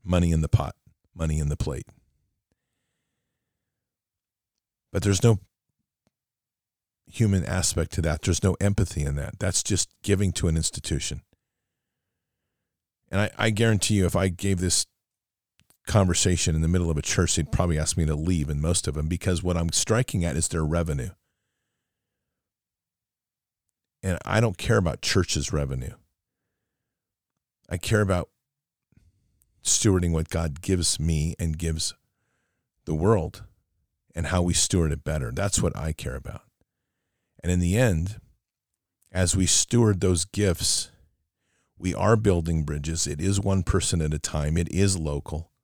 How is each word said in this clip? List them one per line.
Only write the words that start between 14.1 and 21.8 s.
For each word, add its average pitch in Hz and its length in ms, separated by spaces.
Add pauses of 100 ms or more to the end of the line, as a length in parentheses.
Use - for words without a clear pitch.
I 95 120
gave 92 320
this 87 260 (1000)
conversation 90 680
in 80 60
the 80 60
middle 87 240
of 76 60
a - 40
church, - 340
they'd 80 160
probably 85 280
ask - 180
me 80 80
to 78 100
leave 78 340
in 73 120
most 85 260
of 71 60
them, 76 140
because 87 340
what 90 160
I'm 85 140
striking 110 520
at 78 120
is - 140
their 80 160
revenue. 82 460 (3000)